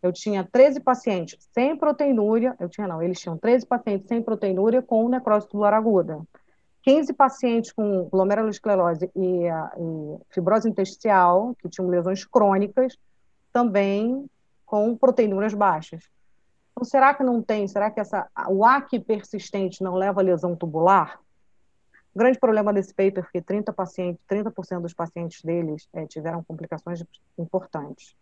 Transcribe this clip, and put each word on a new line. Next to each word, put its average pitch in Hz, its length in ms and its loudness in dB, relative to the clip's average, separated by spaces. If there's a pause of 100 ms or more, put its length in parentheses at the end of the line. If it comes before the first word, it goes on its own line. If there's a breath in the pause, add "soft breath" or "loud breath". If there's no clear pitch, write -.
Eu 180 120 0
tinha 202 360 -4
treze 262 300 6
pacientes 214 560 -2 (160)
sem 277 240 0
proteinúria, 247 800 2
eu 175 120 -6
tinha 208 180 -6
não, 160 140 -6
eles 180 180 -4
tinham 165 160 -8
treze 233 300 2
pacientes 208 420 -4
sem 233 140 -2
proteinúria 208 580 0
com 233 280 0
necrose 220 380 0
tubular 208 280 2
aguda. 190 480 0 (600 soft breath)
Quinze 277 300 4
pacientes 247 580 2
com 196 380 -2
glomerulosclerose 190 1040 0
e, 180 340 0
ah, 160 280 -6
e 156 420 -8 (140)
fibrose 208 340 0
intersticial, 196 920 2
que - 100 -12
tinham 180 220 -4
lesões 180 340 -2
crônicas, 214 720 2 (560)
também 220 720 0 (400)
com 220 320 0
proteinúrias 220 560 2
baixas. 170 560 -2 (640)
Então, 247 100 -8
será 269 300 4
que 277 100 -2
não 240 200 0
tem? 214 260 -2
Será 202 220 -2
que 214 100 -8
essa, 202 260 -6 (220)
o 196 160 2
aque 262 340 2
persistente 196 840 -6
não 185 140 -4
leva 190 260 0
a - 20 4
lesão 175 320 0
tubular? 165 640 2 (960 soft breath)
O 190 40 -10
grande 247 200 4
problema 214 340 2
desse 196 220 -2
paper 196 340 0
é - 20 -20
que 175 120 -6
trinta 208 280 -6
pacientes, 180 560 -8
trinta 208 240 -4
por 180 140 -12
cento 180 160 -8
dos 170 140 -10
pacientes 170 480 -10
deles, 160 500 -6
é, 160 140 -10
tiveram 165 360 -10
complicações 165 600 -12 (320)
importantes. 160 840 -10